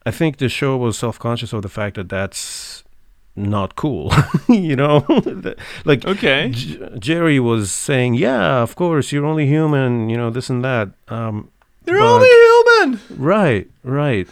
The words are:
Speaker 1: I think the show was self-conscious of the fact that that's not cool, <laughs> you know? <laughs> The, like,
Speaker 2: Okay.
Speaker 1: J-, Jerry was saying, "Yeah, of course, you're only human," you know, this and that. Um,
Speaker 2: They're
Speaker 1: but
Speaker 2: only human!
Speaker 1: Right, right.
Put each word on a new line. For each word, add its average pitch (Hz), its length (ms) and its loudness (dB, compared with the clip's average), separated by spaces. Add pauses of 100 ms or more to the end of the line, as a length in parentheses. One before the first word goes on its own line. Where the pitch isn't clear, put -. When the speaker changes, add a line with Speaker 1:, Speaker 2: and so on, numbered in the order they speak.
Speaker 1:
I 113 60 -2
think 160 260 -2
the 127 120 -2
show 135 280 -2
was 120 200 -2
self-conscious 117 560 -6
of 107 80 -6
the 95 80 -10
fact 104 260 -8
that 92 140 -10
that's - 760 -10 (560)
not 101 360 -4
cool, 92 360 -4 (200)
<laughs> - 180 -2
you 180 260 2
know? 147 260 2
<laughs> - 60 -8 (380)
The, - 100 -8 (300)
like, 143 200 0
Speaker 2:
Okay. 175 460 -2
Speaker 1:
J-, 104 380 -10 (100)
Jerry 156 400 0
was 113 320 0
saying, 123 440 -2
"Yeah, 135 460 0
of 117 140 -4
course, 165 360 -2
you're 143 140 -2
only 156 220 0
human," 135 600 0
you 117 80 -2
know, 120 120 -4
this 123 200 -8
and 123 140 -4
that. 120 260 -4 (180)
Um, 113 420 -8 (360)
Speaker 2:
They're 359 140 0
Speaker 1:
but 466 160 6
Speaker 2:
only 508 140 8
human! 466 720 6 (180)
Speaker 1:
Right, 147 520 0 (140)
right. 131 480 -2